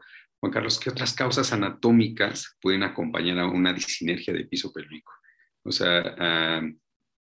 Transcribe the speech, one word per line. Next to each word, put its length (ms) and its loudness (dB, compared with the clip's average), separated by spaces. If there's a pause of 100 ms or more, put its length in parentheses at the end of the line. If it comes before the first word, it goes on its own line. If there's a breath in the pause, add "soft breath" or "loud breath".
(400 loud breath)
Juan 120 -2
Carlos, 260 -2
¿qué 120 -6
otras 240 -4
causas 400 0
anatómicas 1080 2
pueden 220 2
acompañar 560 -2
a 80 2
una 260 2
disinergia 600 -4
de 120 -4
piso 280 -8
pélvico? 400 -16 (500 soft breath)
O 80 -8
sea, 480 0
ah, 420 0 (760)